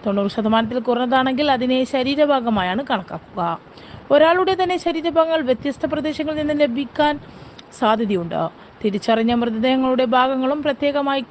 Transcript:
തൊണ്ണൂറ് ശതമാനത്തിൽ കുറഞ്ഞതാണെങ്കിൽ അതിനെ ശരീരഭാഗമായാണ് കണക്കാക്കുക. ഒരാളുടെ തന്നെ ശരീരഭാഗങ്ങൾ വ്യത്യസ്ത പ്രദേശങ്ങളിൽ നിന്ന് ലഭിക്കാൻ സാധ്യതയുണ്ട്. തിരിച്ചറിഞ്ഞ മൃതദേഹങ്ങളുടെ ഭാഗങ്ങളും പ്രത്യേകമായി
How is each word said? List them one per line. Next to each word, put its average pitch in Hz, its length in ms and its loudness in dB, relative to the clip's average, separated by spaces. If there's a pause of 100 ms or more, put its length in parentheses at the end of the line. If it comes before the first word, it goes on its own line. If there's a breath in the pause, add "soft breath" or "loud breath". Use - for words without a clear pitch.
തൊണ്ണൂറ് 202 260 0
ശതമാനത്തിൽ 226 480 0
കുറഞ്ഞതാണെങ്കിൽ 254 720 0
അതിനെ 254 320 2
ശരീരഭാഗമായാണ് 254 1080 0
കണക്കാക്കുക. 170 680 -6 (520 loud breath)
ഒരാളുടെ 339 520 4
തന്നെ 359 140 0
ശരീരഭാഗങ്ങൾ 320 640 0
വ്യത്യസ്ത 262 440 -2
പ്രദേശങ്ങളിൽ 302 600 -4
നിന്ന് 294 180 0
ലഭിക്കാൻ 285 560 -2 (600 loud breath)
സാധ്യതയുണ്ട്. 196 720 0 (360 loud breath)
തിരിച്ചറിഞ്ഞ 226 480 0
മൃതദേഹങ്ങളുടെ 254 720 0
ഭാഗങ്ങളും 262 580 0
പ്രത്യേകമായി 277 680 -2